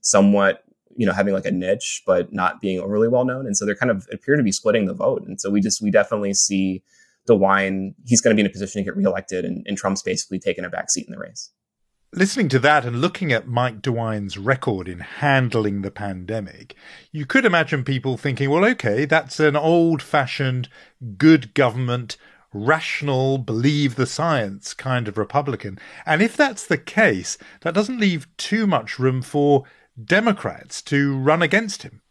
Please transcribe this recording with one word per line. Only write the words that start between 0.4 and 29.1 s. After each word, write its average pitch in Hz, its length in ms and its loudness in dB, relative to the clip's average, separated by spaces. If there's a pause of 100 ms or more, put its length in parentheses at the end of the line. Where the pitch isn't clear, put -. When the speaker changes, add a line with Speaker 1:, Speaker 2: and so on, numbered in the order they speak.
Speaker 1:
you 120 100 0
know, 90 80 2
having, 98 180 0
like, 95 140 -2
a 101 60 -2
niche, 92 560 -4
but 90 260 0
not 90 260 -2
being 95 200 -2
overly 104 280 0
well 123 160 2
known. 131 220 -4
And 101 100 -4
so 101 120 -2
they're 104 80 -2
kind 123 160 0
of 95 200 -4
appear 135 240 0
to 147 60 2
be 104 100 2
splitting 107 360 0
the 92 80 -6
vote. 110 320 -2
And 98 120 -12
so 98 120 -4
we 101 100 2
just, 101 180 -2
we 104 120 -2
definitely 101 420 0
see 95 480 -2 (480)
DeWine, 95 640 2 (140)
he's 120 120 4
gonna 113 140 4
be 107 80 2
in 101 60 2
a 95 40 -2
position 98 300 -8
to - 20 -2
get 95 140 -6
reelected, 95 480 -2
and, - 220 -8
and 101 100 -6
Trump's 95 240 -4
basically 92 380 -6
taken 90 260 -4
a 87 60 -10
back - 180 -10
seat - 160 -4
in - 80 -18
the - 60 -16
race. - 320 -16 (640)
Speaker 2:
Listening 190 360 0
to 131 80 2
that 139 260 4
and 120 160 -4
looking 170 320 -2
at 113 160 -2
Mike 120 360 -2
DeWine's 110 560 -4
record 101 500 -2
in 87 120 -12
handling 113 840 0
the 98 80 -6
pandemic, 98 840 -10 (360)
you 147 160 -8
could 262 180 2
imagine 160 380 2
people 131 340 -2
thinking, 139 320 -2
"Well, 170 160 4
okay, 135 400 0
that's 151 340 0
an 151 160 4
old-fashioned, 147 1120 2 (480)
good 151 380 6
government, 123 640 0 (340)
rational, 135 840 0
believe 127 580 0
the 127 120 0
science 123 680 -4
kind 123 340 -4
of 104 100 -6
Republican." 113 600 -4 (300)
And 160 160 4
if 226 120 0
that's 262 300 0
the 160 140 0
case, 127 580 0 (240)
that 170 140 -4
doesn't 220 240 -2
leave 180 360 0
too 214 300 -2
much 175 320 0
room 127 240 0